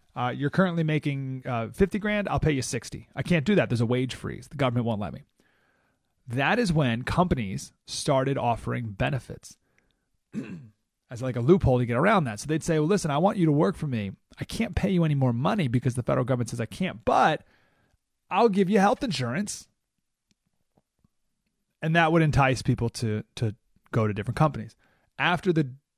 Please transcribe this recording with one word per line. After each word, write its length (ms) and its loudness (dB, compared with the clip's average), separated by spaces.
Uh, 140 -2
you're 200 -2
currently 340 2
making, 640 -2
uh, 240 -4
fifty 300 0
grand. 280 -2
I'll 120 -2
pay 120 2
you 120 -2
sixty." 520 -8
I 60 -6
can't 240 0
do 100 2
that. 140 4
There's 120 0
a 40 2
wage 300 -2
freeze. 320 -12
The 100 -14
government 280 0
won't 140 -2
let 140 -8
me. 100 -18
That 300 0
is 160 0
when 300 2
companies 680 -2
started 500 0
offering 540 -4
benefits 680 -6
<clears throat> 760 -14
as, 120 -12
like, 140 -4
a 60 -2
loophole 360 6
to 80 0
get 120 0
around 280 4
that. 140 -6
So 80 -10
they'd 160 -2
say, 160 0
"Well, 80 2
listen, 240 0
I 80 0
want 180 2
you 80 2
to 60 4
work 240 2
for 120 -6
me. 240 -4
I 40 -8
can't 320 -4
pay 160 0
you 120 2
any 120 2
more 180 2
money 340 0
because 280 0
the 80 -4
federal 220 0
government 240 -2
says 100 -6
I 60 -4
can't, 400 -8
but 380 2
I'll 200 4
give 200 2
you 100 4
health 240 2
insurance." 640 -4
And 160 0
that 160 6
would 120 6
entice 400 4
people 260 0
to, 340 -4
to 200 -2
go 160 2
to 60 -2
different 220 -6
companies. 400 -2
After 340 0
the 200 0